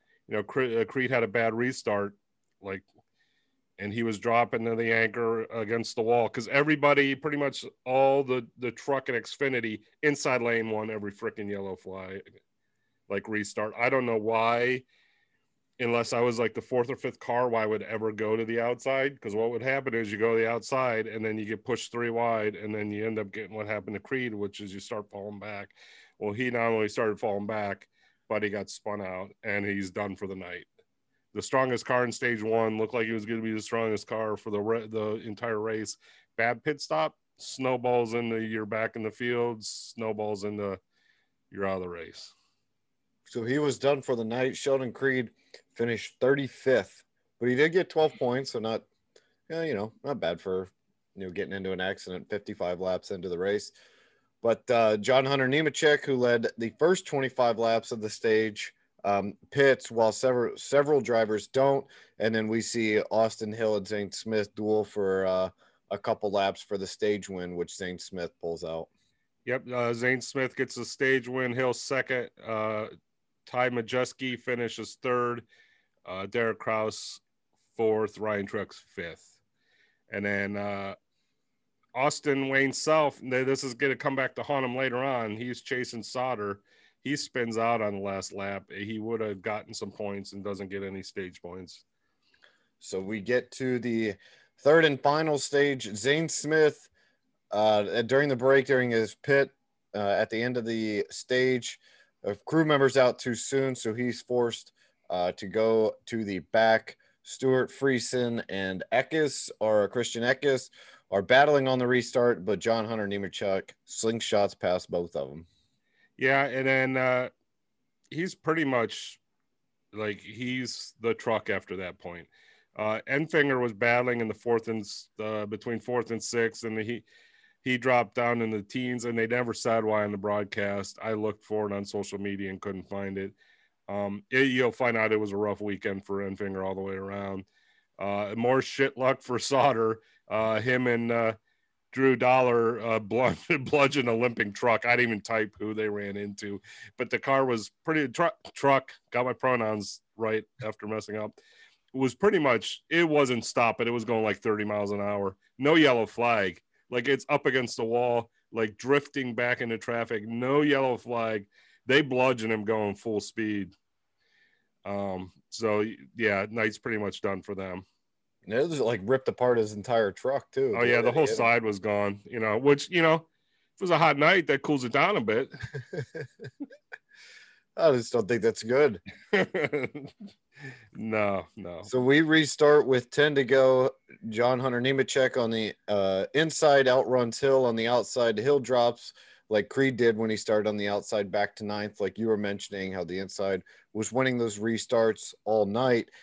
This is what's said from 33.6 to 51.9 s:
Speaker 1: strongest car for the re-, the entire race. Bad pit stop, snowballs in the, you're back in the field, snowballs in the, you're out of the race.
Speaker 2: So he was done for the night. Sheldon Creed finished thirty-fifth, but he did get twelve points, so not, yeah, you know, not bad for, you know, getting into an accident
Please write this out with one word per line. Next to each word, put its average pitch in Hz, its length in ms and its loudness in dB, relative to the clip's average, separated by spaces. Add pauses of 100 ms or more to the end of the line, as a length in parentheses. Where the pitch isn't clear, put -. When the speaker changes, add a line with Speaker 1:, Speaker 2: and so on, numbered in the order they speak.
Speaker 1:
strongest 113 440 -2
car 110 300 -4
for 110 140 -10
the 104 100 -2
re-, 113 260 -2
the 110 280 -4 (120)
entire 110 340 -4
race. 110 360 -4 (400)
Bad 117 260 0
pit 147 180 -2
stop, 156 360 -2 (220)
snowballs 123 760 0
in 120 140 -2
the, 113 80 -2
you're 110 300 -4
back 110 300 -4
in 113 60 -8
the 107 80 -4
field, 120 540 -4
snowballs 107 800 -6
in 104 120 -6
the, 98 220 -4 (720)
you're 98 160 -6
out 95 100 -2
of 92 60 -6
the 90 60 -8
race. - 460 -14 (920)
Speaker 2:
So 117 180 -8
he 131 140 0
was 143 200 0
done 139 240 2
for 127 140 0
the 113 80 -2
night. 123 320 -2
Sheldon 131 360 0
Creed 127 380 -2 (440)
finished 117 460 -4
thirty-fifth, 131 840 2 (340)
but 120 100 0
he 127 60 2
did 151 160 4
get 170 180 2
twelve 156 300 2
points, 131 320 -2
so 123 80 -6
not, 110 240 -4 (640)
yeah, 165 140 -6
you 156 120 -4
know, 107 180 -4 (100)
not 131 160 -6
bad 85 220 -4
for, 92 280 -4 (460)
you 95 100 -12
know, 92 60 -10
getting 90 240 -6
into 95 160 -6
an 92 100 -4
accident 92 480 -6